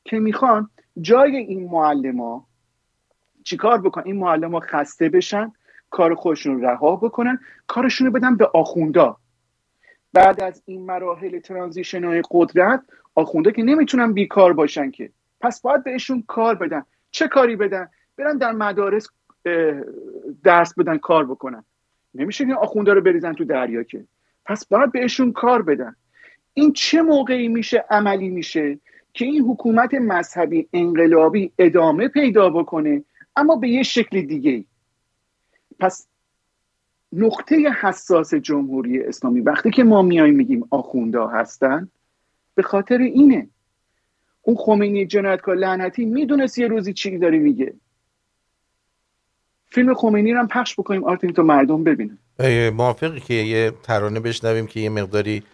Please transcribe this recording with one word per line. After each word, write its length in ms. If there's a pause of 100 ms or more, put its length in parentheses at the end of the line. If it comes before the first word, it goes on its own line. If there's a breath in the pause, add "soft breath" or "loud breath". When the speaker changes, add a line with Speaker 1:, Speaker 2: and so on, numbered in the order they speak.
Speaker 1:
که 140
می‌خوان 520 (300)
جای 360
این 320
معلم‌ها 800 (1000)
چیکار 360
بکنن؟ 260
این 100
معلم‌ها 440
خسته 480
بشن، 440 (380 soft breath)
کار 240
خودشون 400
رو 120
رها 300
بکنن، 420 (280 soft breath)
کارشون 400
رو 60
بدن 240
به 180
آخوندا. 600 (960 soft breath)
بعد 300
از 240
این 200
مراحل 520
ترانزیشن‌های 920
قدرت، 520 (320 soft breath)
آخوندا 360
که 120
نمیتونن 500
بیکار 400
باشن 380
که، 200 (300)
پس 200
باید 240
بهشون 420
کار 280
بدن. 280 (280)
چه 180
کاری 280
بدن؟ 320 (280)
برن 220
در 140
مدارس، 560 (380)
اه، 280 (680)
درس 360
بدن، 200
کار 280
بکنن. 380 (500)
نمیشه 320
که 80
آخوندا 380
رو 80
بریزن 320
تو 120
دریا 380
که. 220 (400)
پس 220
باید 260
بهشون 400
کار 300
بدن. 340 (580 soft breath)
این 180
چه 300
موقعی 460
می‌شه 420
عملی 380
می‌شه 500 (340 soft breath)
که 120
این 180
حکومت 520
مذهبی 800
انقلابی 840
ادامه 500
پیدا 420
بکنه، 540 (320 soft breath)
اما 200
به 120
یه 140
شکل 380
دیگه‌ای؟ 440 (1160)
پس 280 (1040)
نقطهٔ 580 (100)
حساس 540
جمهوری 680
اسلامی 380
وقتی 300
که 140
ما 180
میایم 320
می‌گیم 360
آخوندا 560
هستن، 640 (640)
به 80
خاطر 360
اینه. 500 (920)
اون 140
خمینی 500
جنایتکار 480
لعنتی 500
می‌دونست 540
یه 100
روزی 240
چی 260
داره 200
میگه. 360 (2000)
فیلم 240
خمینی 380
رو 60
هم 100
پخش 320
بکنیم 240
آرتین، 280
تا 100
مردم 420
ببینن. 340 (200)
Speaker 2:
اه، 320
موافقی 500
که 140
یه 380 (100)
ترانه 380
بشنویم 460
که 140
یه 100
مقداری، 520 (120)